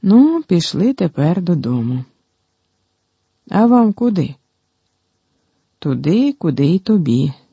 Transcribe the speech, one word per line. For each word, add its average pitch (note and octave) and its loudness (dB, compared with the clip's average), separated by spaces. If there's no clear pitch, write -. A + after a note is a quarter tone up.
Ну, C#4+ 4
пішли F3+ -2
тепер F3 -2
додому». B2+ -4
«А G#3+ 0
вам A#3 2
куди?» F#3 -4
«Туди, D#3+ -2
куди C#3 -2
й F3 0
тобі. D3 0